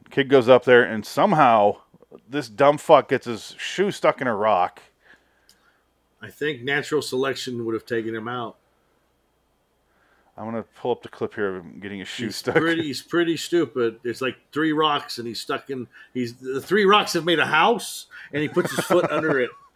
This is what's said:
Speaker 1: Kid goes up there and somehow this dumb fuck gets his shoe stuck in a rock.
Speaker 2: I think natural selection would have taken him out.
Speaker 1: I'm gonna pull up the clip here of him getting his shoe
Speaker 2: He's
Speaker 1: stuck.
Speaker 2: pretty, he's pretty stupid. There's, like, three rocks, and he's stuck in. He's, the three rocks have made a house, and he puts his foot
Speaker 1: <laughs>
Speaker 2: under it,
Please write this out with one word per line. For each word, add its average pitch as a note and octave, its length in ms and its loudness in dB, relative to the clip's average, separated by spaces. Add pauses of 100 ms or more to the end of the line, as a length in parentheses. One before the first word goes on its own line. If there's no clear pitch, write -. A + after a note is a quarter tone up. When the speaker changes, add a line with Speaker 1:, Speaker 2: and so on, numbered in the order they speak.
(120)
Speaker 1:
Kid C3+ 180 0
goes B2+ 200 6
up B2 160 8
there B2 180 8
and G#2 220 -4
somehow C3+ 720 4 (520)
this C3+ 200 -8
dumb C#3 280 4
fuck C#3+ 300 6
gets B2+ 180 0
his A2+ 320 -10
shoe - 320 -4
stuck - 320 -2
in C3 60 -4
a A2+ 80 -2
rock. G2 460 0 (1400)
Speaker 2:
I G#2+ 80 -18
think C#3+ 320 -6
natural C#3 400 -2
selection B2+ 640 -6
would A2+ 80 -4
have G#2+ 120 -8
taken A2+ 280 -6
him A2 140 -10
out. A#2+ 300 -10 (1800)
Speaker 1:
I'm G#2+ 80 -12
gonna A2 180 -8 (160)
pull B2 120 -4
up A2+ 120 -4
the - 60 -16
clip - 260 -8
here G2 200 -2
of F#2 100 -12
him D2 160 -18
getting G2 180 -12
his F#2 80 -12
shoe - 180 -10
Speaker 2:
He's G#2 120 -8
Speaker 1:
stuck. - 180 -4
Speaker 2:
pretty, E3 280 0
he's C#3 180 -8
pretty E3+ 340 -2
stupid. B2+ 680 -2
There's, A#2+ 180 -6
like, B2+ 160 -4 (160)
three D#3 180 0
rocks, D3 460 -2
and A#2 100 -10
he's A2 140 -10
stuck - 280 -8
in. B2+ 180 -10 (260)
He's, B2 220 -6
the C3 260 -8
three G3 240 2
rocks G3+ 280 4
have E3 120 -2
made E3 140 2
a C3 60 2
house, F#3 640 0 (240)
and D3 100 -4
he D3+ 60 -2
puts E3+ 260 -2
his C#3+ 120 -4
foot F3+ 200 2
Speaker 1:
<laughs> - 60 -4
Speaker 2:
under D#3 300 0
it, A#2 80 -2 (260)